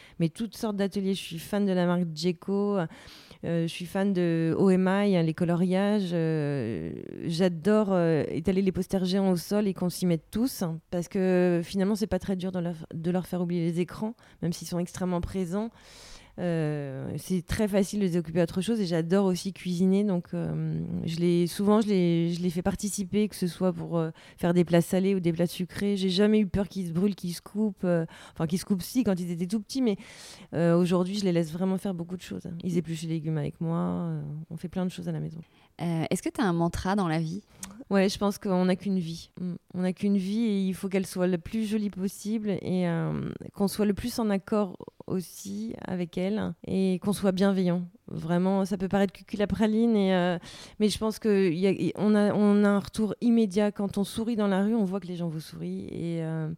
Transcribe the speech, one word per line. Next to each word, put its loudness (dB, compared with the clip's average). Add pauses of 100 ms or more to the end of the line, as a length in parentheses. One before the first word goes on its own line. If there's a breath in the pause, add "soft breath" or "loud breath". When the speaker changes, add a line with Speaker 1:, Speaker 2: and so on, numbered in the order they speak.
(180 loud breath)
Speaker 1:
Mais 2
toutes -8
sortes -4
d'ateliers, 0
je -4
suis -10
fan -2
de 2
la 2
marque 2 (100)
Djeco, -2
euh, 0 (580 loud breath)
je 0
suis -8
fan 0
de 2
O 6
M 4
I, 2
hein, 4
les 0
coloriages, 2
euh, -2 (360)
j'adore, 2
euh, 4
étaler 0
les 2
posters -2
géants 2
au 4
sol 0
et -2
qu'on -2
s'y -2
mette 0
tous, -2
hein, -4 (100)
parce -4
que 4
finalement, 0
c'est -2
pas 0
très -4
dur -4
de -4
leur, -4 (180)
de -4
leur 0
faire -2
oublier 0
les 0
écrans, -6 (260 soft breath)
même -2
s'ils -12
sont -4
extrêmement -2
présents. -4 (680 loud breath)
Euh, -2
c'est -2
très 0
facile 2
de 2
les 2
occuper 0
à 6
autre -2
chose 0
et 0
j'adore 2
aussi 0
cuisiner. 2
Donc, -2
euh, -2 (240)
je -4
les, 4
souvent, 4
je 0
les, 4
je -4
les 0
fais -2
participer, -2
que -14
ce -2
soit 0
pour, -4
euh, -2 (280 loud breath)
faire 2
des 6
plats 4
salés 2
ou 0
des 0
plats 0
sucrés. -4
J'ai 0
jamais 4
eu 4
peur -2
qu'ils -6
se -6
brûlent, 2
qu'ils -8
se -12
coupent. -4
Euh, 2 (260 loud breath)
enfin, -2
qu'ils 0
se -10
coupent 0
si, 0
quand 2
ils -6
étaient -4
tout -2
petits, -4
mais, 2 (580 loud breath)
euh, 4
aujourd'hui, 2
je -2
les 2
laisse 0
vraiment -2
faire -4
beaucoup -8
de -10
choses. -10 (160)
Ils 0
épluchent -4
les -6
légumes -2
avec -4
moi, -2
euh, -4 (280)
on -10
fait -10
plein -4
de -4
choses -10
à -4
la -4
maison. -8 (420 soft breath)
Speaker 2:
Euh, -2
est-ce -2
que -4
t'as -2
un 2
mantra 0
dans 2
la 0
vie ? -4 (480 loud breath)
Speaker 1:
Ouais, 4
je -4
pense 0
qu'on 2
n'a 4
qu'une -2
vie. -8 (100)
Mm. -6 (220)
On -4
n'a 0
qu'une 2
vie -2
et 2
il 0
faut -6
qu'elle 0
soit -2
la 2
plus -4
jolie -2
possible -4 (120)
et, 0
euh, -2 (240)
qu'on 0
soit 0
le 2
plus -8
en 0
accord -2 (300)
aussi -6 (100)
avec -4
elle -2 (140)
et 2
qu'on 0
soit 2
bienveillant. 4 (300)
Vraiment, 2
ça -2
peut -2
paraître 4
cucul -12
la 2
praline, 4
et, 4
euh, 2 (440 loud breath)
mais 4
je -4
pense -2
que 4
y 2
a, 6
y, 0
on 4
a, 4
on 6
a 6
un 4
retour -2
immédiat. 4
Quand -4
on 2
sourit -4
dans 2
la 2
rue, 2
on 2
voit -2
que -14
les -8
gens -4
vous -6
sourient. -10
Et, -4
euh, -4